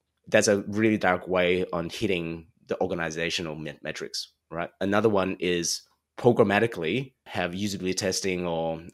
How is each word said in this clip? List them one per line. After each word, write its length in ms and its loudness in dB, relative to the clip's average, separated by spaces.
That's 200 6
a 200 4
really 320 2
direct 280 2
way 460 4
on 160 -4
hitting 580 -4
the 140 -6
organizational 760 -4
me-, 260 -12
metrics, 480 -10
right? 180 -6
Another 280 2
one 300 0
is 420 -2
programmatically 920 2
have 280 -4
usability 420 -4
testing 500 -2
or, 360 -4